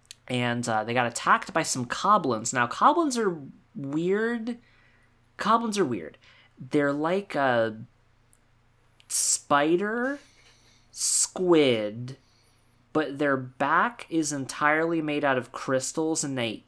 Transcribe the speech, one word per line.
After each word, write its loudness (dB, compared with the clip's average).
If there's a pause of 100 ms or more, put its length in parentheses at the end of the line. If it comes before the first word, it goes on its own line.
(260)
and, -2
uh, 0
they -4
got 2
attacked 0
by 0
some -2
goblins. 0
Now, 2
goblins 2
are 0 (380)
weird. -2 (800)
Goblins 0
are 2
weird. -6 (420)
They're 0
like -2
a 2 (1300)
spider, 0 (760)
squid, 2 (800)
but -2
their 2
back 0
is -2
entirely 0
made -2
out 2
of -4
crystals, -2
and -4
they -4